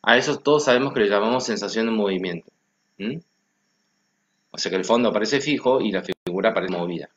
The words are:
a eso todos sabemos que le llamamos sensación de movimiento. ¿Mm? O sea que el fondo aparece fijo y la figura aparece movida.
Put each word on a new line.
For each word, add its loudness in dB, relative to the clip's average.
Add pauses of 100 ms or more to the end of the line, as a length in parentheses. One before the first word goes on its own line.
a 4
eso 0
todos 2
sabemos 2
que 0
le 4
llamamos 2
sensación -2
de -2
movimiento. -2 (460)
¿Mm? -8 (1300)
O -18
sea -4
que -2
el -2
fondo 2
aparece -2
fijo 0
y -2
la -2
figura -2
aparece -4
movida. -6